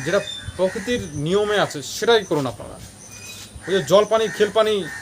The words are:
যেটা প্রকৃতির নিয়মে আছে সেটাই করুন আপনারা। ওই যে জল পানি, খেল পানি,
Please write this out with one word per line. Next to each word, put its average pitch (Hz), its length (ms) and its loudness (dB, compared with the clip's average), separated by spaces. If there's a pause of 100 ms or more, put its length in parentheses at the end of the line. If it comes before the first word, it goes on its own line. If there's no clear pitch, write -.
যেটা 180 140 2 (380)
প্রকৃতির 202 440 -2 (240)
নিয়মে 208 400 2
আছে - 140 -8 (180)
সেটাই 220 320 4
করুন 147 220 2
আপনারা। - 260 -14 (880)
ওই 165 80 -4
যে 190 60 4 (120)
জল 202 200 8
পানি, 220 140 2 (120)
খেল 208 200 4
পানি, 214 160 4 (280)